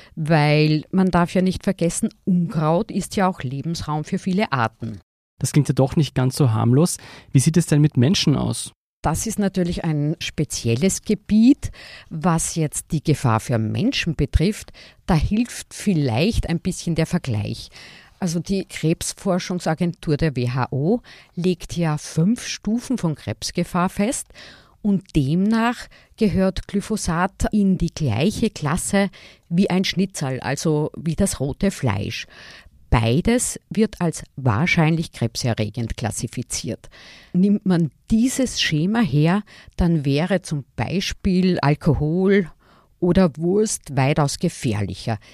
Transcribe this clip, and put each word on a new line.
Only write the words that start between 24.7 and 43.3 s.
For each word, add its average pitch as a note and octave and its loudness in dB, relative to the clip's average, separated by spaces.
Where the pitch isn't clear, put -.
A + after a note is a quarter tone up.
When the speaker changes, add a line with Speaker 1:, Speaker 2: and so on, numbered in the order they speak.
Speaker 1:
und G3+ -2
demnach G#3 -2
gehört F#3+ 0
Glyphosat F#3+ -2
in G3 2
die E3+ -2
gleiche D3+ 0
Klasse F#3 0
wie F3 2
ein F#3 2
Schnitzel, D3+ -4
also D3+ -2
wie D3+ -4
das - 0
rote D3 -2
Fleisch. - -4
Beides C3+ 2
wird G#3+ -2
als E3 -2
wahrscheinlich D3+ 2
krebserregend A2+ -4
klassifiziert. - -6
Nimmt G3+ 2
man E3+ 2
dieses A#3+ 0
Schema F3+ 0
her, D#3+ 2
dann E3+ 2
wäre E3+ 0
zum C#3+ -6
Beispiel F3+ 0
Alkohol D#3+ 2
oder F3 4